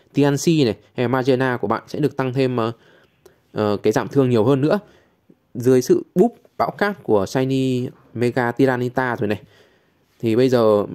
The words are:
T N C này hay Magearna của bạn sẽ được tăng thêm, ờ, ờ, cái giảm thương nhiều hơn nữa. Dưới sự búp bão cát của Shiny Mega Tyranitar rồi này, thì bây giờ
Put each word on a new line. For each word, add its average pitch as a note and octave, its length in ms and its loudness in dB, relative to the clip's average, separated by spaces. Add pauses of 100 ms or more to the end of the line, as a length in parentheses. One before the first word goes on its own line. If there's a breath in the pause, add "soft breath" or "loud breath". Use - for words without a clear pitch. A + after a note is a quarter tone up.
(140 soft breath)
T - 40 -2
N C#3+ 200 2
C - 100 -2
này D3 280 2 (180 soft breath)
hay B2 140 -2
Magearna B2+ 500 0
của G#2 100 -6
bạn A2 200 -4
sẽ - 120 -10
được C#3+ 180 -2
tăng C3 160 -4
thêm, B2+ 240 -2
ờ, A2+ 140 -2 (800 soft breath)
ờ, G#2 300 -2
cái A2 100 2
giảm A2+ 140 -2
thương C3 220 2
nhiều A2+ 140 2
hơn C3 180 2
nữa. G3 180 0 (720 soft breath)
Dưới B2+ 280 2
sự B2 220 0 (120)
búp A3 200 2 (220)
bão - 140 -2
cát G#3 320 -4
của G2+ 220 0
Shiny C3 600 -2 (260)
Mega A#2+ 380 -2
Tyranitar B2 680 -2
rồi G#2+ 80 -2
này, G#2 140 -4 (760 soft breath)
thì A2+ 160 -2
bây B2+ 140 2
giờ A2 460 4